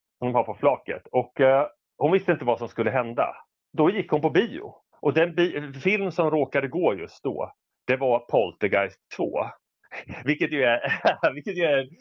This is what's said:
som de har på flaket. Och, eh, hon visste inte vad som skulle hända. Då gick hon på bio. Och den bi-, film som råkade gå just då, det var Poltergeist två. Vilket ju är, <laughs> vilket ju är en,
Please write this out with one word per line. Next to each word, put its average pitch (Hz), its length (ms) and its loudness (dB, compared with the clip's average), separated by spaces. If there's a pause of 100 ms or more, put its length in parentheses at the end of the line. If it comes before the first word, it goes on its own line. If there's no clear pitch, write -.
(200)
som 123 80 -2
de 123 80 -2
har 120 80 2
på 107 120 -10
flaket. 123 560 -2
Och, 127 300 -2
eh, 135 260 4 (300)
hon 151 140 2
visste 185 200 2
inte 147 140 -2
vad 120 140 0
som 117 80 -8
skulle 110 240 -2
hända. 120 440 -2 (420)
Då 156 120 4
gick 208 220 -2
hon 151 100 2
på 151 80 0
bio. 139 460 -2 (240)
Och 143 140 0
den 165 220 2
bi-, 147 380 -2
film 190 380 -2
som 160 200 0
råkade 139 360 0
gå 139 260 0
just 85 300 -10
då, - 300 -6 (340)
det 127 100 2
var 127 220 2
Poltergeist 98 800 0 (160)
två. - 300 -2 (800)
Vilket 147 260 0
ju 143 120 0
är, 120 160 4 (320)
<laughs> - 220 0
vilket 165 240 -8
ju 175 60 0
är 147 140 2
en, 135 100 -2 (140)